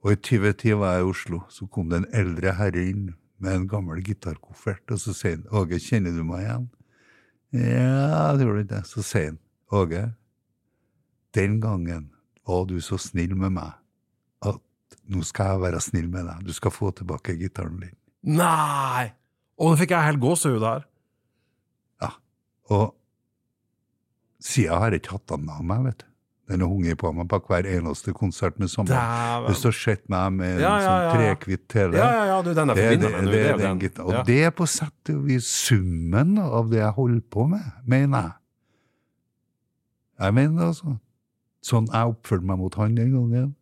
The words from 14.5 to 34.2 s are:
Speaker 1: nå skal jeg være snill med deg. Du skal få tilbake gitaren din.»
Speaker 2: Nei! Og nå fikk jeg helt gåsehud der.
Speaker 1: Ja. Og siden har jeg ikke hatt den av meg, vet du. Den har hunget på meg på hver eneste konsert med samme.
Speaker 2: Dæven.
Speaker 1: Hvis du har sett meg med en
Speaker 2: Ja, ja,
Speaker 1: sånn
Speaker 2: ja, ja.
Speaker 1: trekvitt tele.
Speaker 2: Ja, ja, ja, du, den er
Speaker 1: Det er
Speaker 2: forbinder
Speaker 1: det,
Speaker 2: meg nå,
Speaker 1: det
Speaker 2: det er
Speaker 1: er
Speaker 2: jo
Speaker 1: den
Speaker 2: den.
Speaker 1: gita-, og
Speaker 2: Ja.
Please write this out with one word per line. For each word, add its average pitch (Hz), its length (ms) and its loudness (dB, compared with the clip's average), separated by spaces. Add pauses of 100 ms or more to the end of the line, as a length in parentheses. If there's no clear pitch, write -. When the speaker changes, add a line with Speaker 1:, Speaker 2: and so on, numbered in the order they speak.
Speaker 1:
nå 92 160 -4
skal 98 300 0
jeg 92 100 0
være 87 180 -2
snill 85 260 -2
med 87 200 -6
deg. 85 180 -14
Du 85 60 -10
skal - 180 -2
få 98 220 -4
tilbake 87 440 -8
gitaren 87 440 -8
din.» 90 160 -16 (280)
Speaker 2:
Nei! 143 840 0 (500)
Og 165 140 4
nå 151 80 6
fikk 175 160 2
jeg 156 160 4
helt 143 100 0
gåsehud 127 400 2
der. 113 220 -2 (1160)
Speaker 1:
Ja. - 120 -8 (560)
Og 104 240 2 (1500)
siden 85 380 0
har 107 140 2
jeg 82 100 -2
ikke 95 160 -12
hatt - 100 -14
den 76 200 -6
av 76 160 -10
meg, 107 200 -2
vet 123 200 -6
du. - 60 -20 (380)
Den 92 120 0
har 92 80 2
hunget 87 320 0
på 90 160 -2
meg 85 80 -4
på 92 160 0
hver 90 240 0
eneste 87 480 -4
konsert 92 480 -4
med 92 80 -2
samme. 101 240 -4
Speaker 2:
Dæven. 120 560 -2
Speaker 1:
Hvis - 140 0
du 123 80 4
har 110 80 -2
sett 104 300 0
meg 95 280 0
med 92 140 -2
en 90 100 0
Speaker 2:
Ja, 175 140 2
ja, 202 80 2
Speaker 1:
sånn 190 100 2
Speaker 2:
ja, 180 140 2
ja. 165 80 2
Speaker 1:
trekvitt 107 540 0
tele. 95 280 2
Speaker 2:
Ja, 214 160 6
ja, 226 160 2
ja, 190 140 4
du, 175 100 -2
den 156 160 2
er 107 80 4
Speaker 1:
Det 95 80 4
er 113 60 6
Speaker 2:
forbinder 107 180 4
Speaker 1:
det, 107 60 -2
Speaker 2:
meg 95 100 0
nå, 98 60 2
Speaker 1:
det 107 80 4
Speaker 2:
det - 20 4
er 107 60 4
Speaker 1:
er 104 80 4
Speaker 2:
jo 101 80 0
Speaker 1:
den - 20 2
Speaker 2:
den. 92 160 0
Speaker 1:
gita-, 87 240 -6
og 92 80 0
Speaker 2:
Ja. 120 120 2